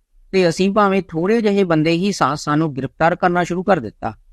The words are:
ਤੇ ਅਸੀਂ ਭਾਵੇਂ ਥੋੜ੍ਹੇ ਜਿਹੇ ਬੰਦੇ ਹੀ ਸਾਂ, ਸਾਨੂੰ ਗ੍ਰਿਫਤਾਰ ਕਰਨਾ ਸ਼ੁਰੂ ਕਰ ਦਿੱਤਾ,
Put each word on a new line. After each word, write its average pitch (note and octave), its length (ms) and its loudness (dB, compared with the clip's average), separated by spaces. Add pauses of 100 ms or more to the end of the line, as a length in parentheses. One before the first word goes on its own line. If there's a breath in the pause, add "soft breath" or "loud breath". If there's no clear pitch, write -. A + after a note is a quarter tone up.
(320)
ਤੇ F#3 160 2
ਅਸੀਂ F#3 220 0
ਭਾਵੇਂ G3 320 2
ਥੋੜ੍ਹੇ F#3 380 -2
ਜਿਹੇ G3+ 240 2
ਬੰਦੇ E3 280 2
ਹੀ F#3 200 0
ਸਾਂ, C#3+ 240 0
ਸਾਨੂੰ D3+ 400 -2
ਗ੍ਰਿਫਤਾਰ D#3+ 400 -2
ਕਰਨਾ F3 280 0
ਸ਼ੁਰੂ F3 180 -6
ਕਰ F3+ 180 0
ਦਿੱਤਾ, A2+ 320 -10 (200)